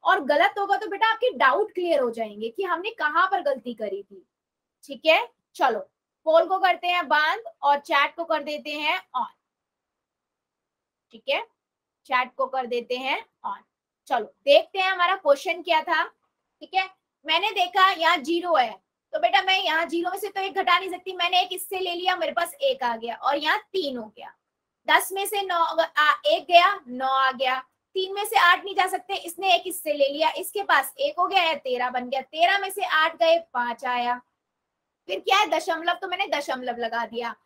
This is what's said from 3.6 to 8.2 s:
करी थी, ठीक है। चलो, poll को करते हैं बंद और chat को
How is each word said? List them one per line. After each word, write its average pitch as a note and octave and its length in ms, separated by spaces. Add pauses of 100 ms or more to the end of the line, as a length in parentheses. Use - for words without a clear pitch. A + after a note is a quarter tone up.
करी G3+ 280
थी, G3 220 (600)
ठीक C4+ 220
है। F4+ 200 (300)
चलो, A#3 220 (480)
poll E4 200
को F#4+ 120
करते F4+ 280
हैं F4 220
बंद D#4 360 (180)
और C#4+ 180
chat D4 360
को E4+ 80